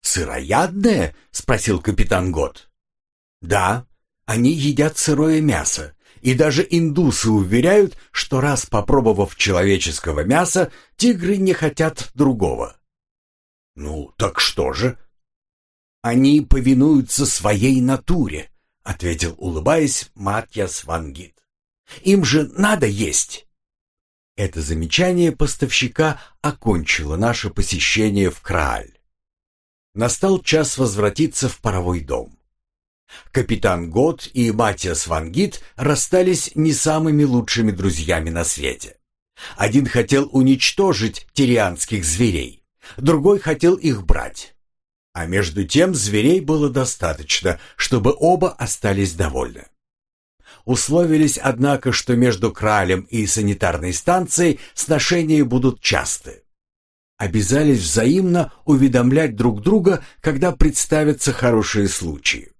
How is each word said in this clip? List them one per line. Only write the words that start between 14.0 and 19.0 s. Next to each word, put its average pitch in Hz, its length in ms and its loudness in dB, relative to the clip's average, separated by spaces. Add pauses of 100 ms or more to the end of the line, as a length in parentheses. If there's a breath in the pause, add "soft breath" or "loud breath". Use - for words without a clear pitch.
так - 220 -2
что 67 340 -2
же?» 113 240 -2 (1040)
«Они 135 400 4
повинуются 135 840 2
своей 113 560 0
натуре», — 131 680 -2 (320)
ответил, 85 540 -4